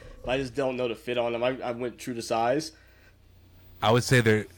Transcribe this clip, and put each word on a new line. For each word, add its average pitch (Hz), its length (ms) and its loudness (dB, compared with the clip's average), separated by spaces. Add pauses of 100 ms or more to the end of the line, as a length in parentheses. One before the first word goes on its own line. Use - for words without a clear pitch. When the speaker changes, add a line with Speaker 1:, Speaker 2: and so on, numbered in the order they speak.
(240)
Speaker 1:
but 120 60 -4
I 135 80 0
just 123 160 -6
don't 131 240 -2
know 123 100 0
the 110 60 -6
fit 123 240 -6
on 117 140 0
them. 117 120 -2
I, 131 180 0
I 120 100 -4
went 117 260 -8
true 127 160 -10
to 117 80 -8
size. 120 500 0 (1080)
Speaker 2:
I 107 100 4
would 120 100 4
say 123 200 4
they're 110 240 4 (120)